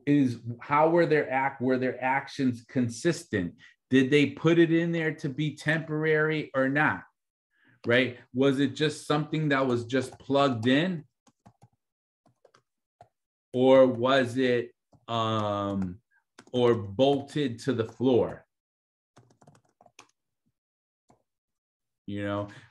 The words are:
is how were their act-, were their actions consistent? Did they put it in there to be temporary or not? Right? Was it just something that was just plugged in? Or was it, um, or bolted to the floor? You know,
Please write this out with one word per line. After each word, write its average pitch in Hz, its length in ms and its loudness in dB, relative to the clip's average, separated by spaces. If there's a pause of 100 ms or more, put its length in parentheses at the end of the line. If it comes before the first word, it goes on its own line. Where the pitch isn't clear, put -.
is 135 320 0 (220)
how 151 300 2
were 170 180 2
their 151 240 2
act-, 131 300 -4
were 127 180 0
their 127 220 -4
actions 131 680 -4
consistent? 117 840 -4 (340)
Did 131 200 4
they 147 180 4
put 165 320 2
it 165 120 4
in 170 200 0
there 160 240 -2
to 151 140 -8
be 151 260 -6
temporary 156 1000 -2
or 131 140 0
not? 139 320 0 (840)
Right? 120 340 2 (140)
Was 131 260 2
it 139 160 0
just 147 320 -4
something 151 420 -2
that 135 160 2
was 120 200 -2
just 123 340 -4
plugged 135 480 0
in? 156 360 0 (2500)
Or 131 320 8
was 123 520 0
it, 123 340 0 (360)
um, 104 880 -2 (560)
or 120 220 2
bolted 123 840 -2
to 131 140 -4
the 110 120 -2
floor? 113 600 -2 (3500)
You 101 160 -8
know, 101 240 -6 (240)